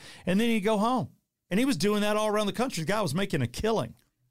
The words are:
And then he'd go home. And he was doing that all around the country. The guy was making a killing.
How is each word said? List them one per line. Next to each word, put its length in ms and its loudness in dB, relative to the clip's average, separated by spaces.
And 120 2
then 100 4
he'd 120 2
go 160 2
home. 320 0
And 80 2
he 60 4
was 140 2
doing 240 2
that 160 0
all 100 2
around 200 0
the 40 -2
country. 320 -2
The 80 -2
guy 80 0
was 140 -2
making 260 -2
a 60 0
killing. 480 -2